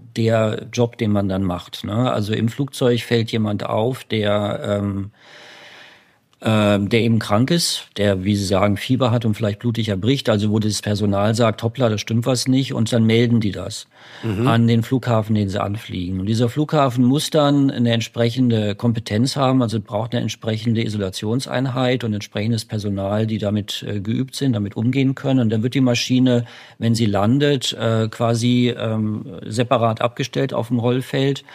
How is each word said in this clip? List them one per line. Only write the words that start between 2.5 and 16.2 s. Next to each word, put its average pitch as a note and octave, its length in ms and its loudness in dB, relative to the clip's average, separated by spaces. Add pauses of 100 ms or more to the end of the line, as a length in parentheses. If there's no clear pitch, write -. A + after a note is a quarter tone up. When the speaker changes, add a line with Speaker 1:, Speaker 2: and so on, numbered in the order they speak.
Speaker 1:
fällt A2+ 320 -2
jemand G#2+ 320 -2
auf, A2+ 400 -2
der, G#2 580 -2
ähm, G2+ 480 -2 (1300)
äh, G#2+ 380 2
der G2+ 220 2
eben A2+ 200 4
krank A2 300 2
ist, - 360 -2 (100)
der, G2+ 280 2
wie G#2 120 2
Sie G2+ 80 0
sagen, G2 320 2
Fieber B2+ 340 0
hat A#2+ 140 0
und A2 100 0
vielleicht G#2+ 260 -4
blutig A2+ 280 -2
erbricht, G#2+ 400 0
also G#2 220 2
wo G#2+ 80 2
das G#2 240 -2
Personal G#2 520 0
sagt, A2+ 280 2
„Hoppla, A#2 260 0
da G#2+ 80 0
stimmt A#2 300 -2
was C3 220 0
nicht“, C3 260 0
und A#2 180 -2
dann A2+ 140 4
melden A2+ 340 4
die G#2 120 0
das F#2 340 -10 (360)
Speaker 2:
Mhm. A2+ 240 -2
Speaker 1:
an A#2 200 4
den A#2 160 4
Flughafen, A2 520 0
den G#2 140 2
sie G2+ 140 -4
anfliegen. F#2+ 580 -6